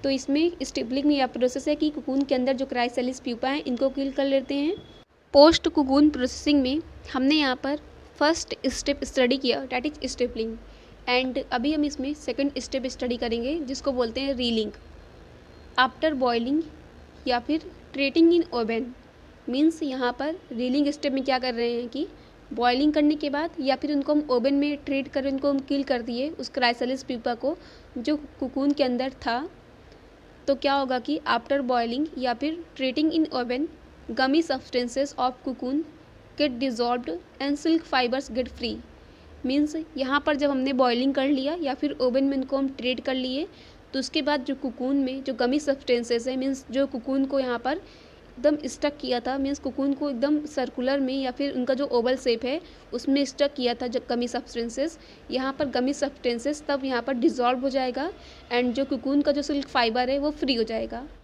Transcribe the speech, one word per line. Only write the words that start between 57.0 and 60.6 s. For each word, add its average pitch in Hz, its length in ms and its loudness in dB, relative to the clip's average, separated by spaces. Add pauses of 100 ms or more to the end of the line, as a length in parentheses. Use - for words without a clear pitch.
पर 269 140 -2
dissolve 247 440 2
हो 269 100 0
जाएगा 262 400 -2 (420)
and 247 220 2
जो 269 100 0
cocoon 269 380 0
का 285 100 4
जो 277 100 0
silk 285 260 -2
fiber 247 420 2
है 277 80 0
वो 285 140 0
free 277 220 0
हो 226 100 0